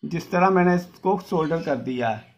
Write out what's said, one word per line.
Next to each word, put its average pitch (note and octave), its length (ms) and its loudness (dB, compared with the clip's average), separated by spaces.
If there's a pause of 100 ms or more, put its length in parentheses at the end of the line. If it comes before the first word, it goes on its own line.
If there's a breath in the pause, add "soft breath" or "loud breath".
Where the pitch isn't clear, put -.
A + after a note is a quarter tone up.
जिस D#3 280 -8
तरह F3+ 200 2
मैंने F3+ 240 4
इसको F#3 460 -2
सोल्डर D#3+ 420 -2
कर C#3+ 200 -2
दिया B2 260 -4
है। A2 160 -6 (140)